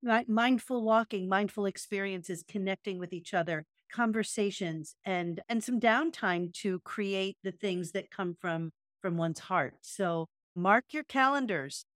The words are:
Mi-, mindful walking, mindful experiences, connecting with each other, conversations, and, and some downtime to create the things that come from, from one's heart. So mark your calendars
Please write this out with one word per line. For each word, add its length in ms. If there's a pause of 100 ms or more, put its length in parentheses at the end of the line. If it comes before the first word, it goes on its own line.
Mi-, 260
mindful 560
walking, 440
mindful 380
experiences, 800
connecting 520
with 140
each 220
other, 300 (260)
conversations, 1040 (100)
and, 440
and 160
some 160
downtime 720
to 280
create 640
the 100
things 400
that 180
come 280
from, 320 (300)
from 160
one's 240
heart. 400
So 480 (260)
mark 380
your 120
calendars 920